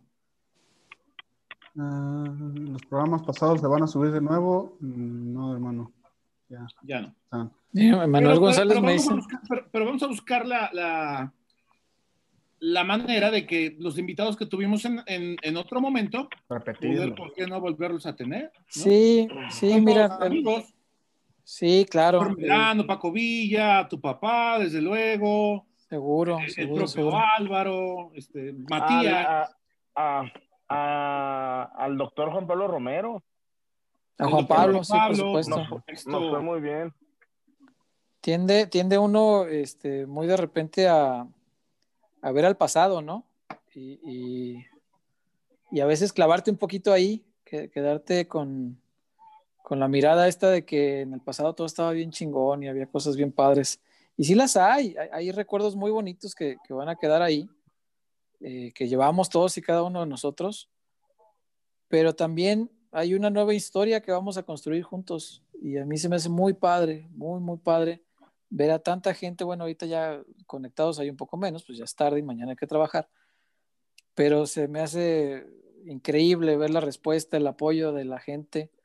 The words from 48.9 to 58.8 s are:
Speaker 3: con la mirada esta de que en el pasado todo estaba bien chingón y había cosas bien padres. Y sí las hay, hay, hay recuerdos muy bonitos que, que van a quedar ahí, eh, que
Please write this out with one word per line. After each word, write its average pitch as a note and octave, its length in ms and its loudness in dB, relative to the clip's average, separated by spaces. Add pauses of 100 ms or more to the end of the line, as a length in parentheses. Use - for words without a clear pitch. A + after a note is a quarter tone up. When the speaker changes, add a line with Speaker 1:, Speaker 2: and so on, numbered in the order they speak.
Speaker 3:
con C#3 180 -4
la C3+ 80 0
mirada D3+ 400 6
esta F#3 220 2
de F3 160 2
que C#3+ 360 0
en C3+ 120 -10
el B2+ 80 -12
pasado D3 320 -4
todo E3 140 -6
estaba E3 240 -2
bien E3 180 -4
chingón C#3 540 -2
y C#3 40 -8
había C3+ 200 -6
cosas D3 280 -4
bien C#3 160 0
padres. C#3 480 4 (380)
Y - 60 2
sí D3+ 100 4
las B3+ 240 4
hay, G#3+ 400 4
hay, D3+ 140 -8
hay F3 200 -6
recuerdos G3+ 440 -2
muy G3+ 160 -2
bonitos G3+ 420 -6
que, C#3+ 320 -6
que - 80 -14
van C#3 160 -8
a E3+ 60 -6
quedar D#3+ 260 2
ahí, D#3+ 260 0 (920)
eh, B2+ 340 -12
que B2+ 140 -4